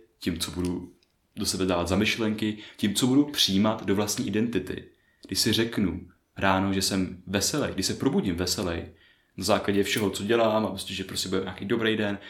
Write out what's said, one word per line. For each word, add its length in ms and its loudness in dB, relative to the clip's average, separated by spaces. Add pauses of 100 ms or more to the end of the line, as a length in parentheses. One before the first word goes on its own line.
(200)
tím, 200 -2
co 120 -6
budu 400 -4 (440)
do 100 -4
sebe 200 0
dát 220 0
za 80 2
myšlenky, 640 0 (200)
tím, 180 0
co 120 2
budu 180 6
přijímat 600 2
do 100 2
vlastní 320 0
identity. 560 -2 (440)
Když 120 -2
si 140 2
řeknu 480 0 (360)
ráno, 360 2
že 80 0
jsem 460 -2
veselej, 460 0
když 120 -2
se 80 0
probudím 420 0
veselej, 500 -2 (520)
na 60 -6
základě 400 2
všeho, 260 0
co 140 -4
dělám, 420 2
a 40 -4
prostě, 240 -8
že 100 -6
prostě 260 -6
bude 120 0
nějaký 240 -8
dobrý 320 0
den, 200 0 (120)